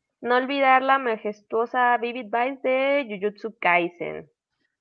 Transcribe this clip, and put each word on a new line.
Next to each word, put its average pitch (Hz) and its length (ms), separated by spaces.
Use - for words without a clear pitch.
No 240 160
olvidar 262 460
la 269 160
majestuosa 233 1000
Vivid 240 320
Vice 254 320
de 262 580
Jujutsu 208 400
Kaisen. 165 720